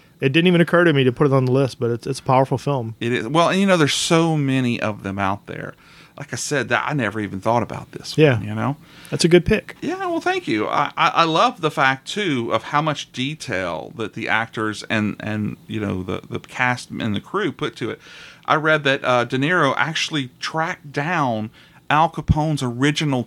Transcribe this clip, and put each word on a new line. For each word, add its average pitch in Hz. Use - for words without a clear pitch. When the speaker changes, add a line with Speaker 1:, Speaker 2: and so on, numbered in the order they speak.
Speaker 1:
it 135
didn't 165
even 175
occur 175
to 170
me 139
to 127
put 147
it 131
on 135
the 127
list, 131
but 117
it's, 117
it's 135
a -
powerful 131
film. 120
Speaker 2:
It 117
is. 110
Well, 156
and, 185
you 202
know, 190
there's 143
so 165
many 131
of 104
them 98
out 98
there. -
Like -
I 127
said, 123
that 113
I 143
never 110
even 95
thought 113
about -
this -
Speaker 1:
Yeah. 143
Speaker 2:
one, 104
you 107
know? 117
Speaker 1:
That's 147
a -
good 170
pick. -
Speaker 2:
Yeah, 349
well, 339
thank 370
you. 107
I, -
I, 160
I 165
love 180
the 156
fact, 135
too, 139
of -
how 147
much 151
detail 92
that 107
the 113
actors 107
and, 107
and, 107
you 110
know, 98
the, 95
the 117
cast -
and 104
the 101
crew 185
put -
to 110
it. 107
I -
read 156
that, 135
uh, 123
De 123
Niro 147
actually 143
tracked 160
down 139
Al 156
Capone's 156
original 135